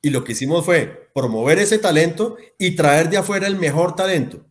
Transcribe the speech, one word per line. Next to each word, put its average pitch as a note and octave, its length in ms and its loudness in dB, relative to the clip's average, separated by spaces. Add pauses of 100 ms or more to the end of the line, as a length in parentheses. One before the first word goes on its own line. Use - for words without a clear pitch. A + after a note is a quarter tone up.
Y D3 80 0
lo C3+ 140 -2
que A#2+ 80 -10
hicimos C#3+ 320 -2
fue - 500 -2
promover B2+ 440 0
ese G#3 200 2
talento F3 580 0 (220)
y F3+ 160 0
traer D#3 360 4
de G#3 80 0
afuera G3 280 -2
el G3 100 -2
mejor F3 380 0
talento. F#3 560 -4